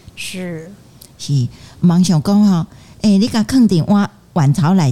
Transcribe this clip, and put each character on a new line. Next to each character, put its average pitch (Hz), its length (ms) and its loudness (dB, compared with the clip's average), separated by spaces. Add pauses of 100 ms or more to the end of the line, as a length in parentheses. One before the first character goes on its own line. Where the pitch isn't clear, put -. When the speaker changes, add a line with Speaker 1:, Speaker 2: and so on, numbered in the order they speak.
(160)
Speaker 1:
是。 175 560 -14 (460)
Speaker 2:
是， 135 300 -2 (320)
忙 175 240 2
想 165 200 0
讲 202 200 2
吼， 185 220 0 (360)
哎， 202 160 2
你 220 100 0
甲 226 160 -2
放 240 240 2
伫 180 180 0
碗， 202 240 0 (240)
碗 143 180 2
槽 165 220 0
内 151 180 2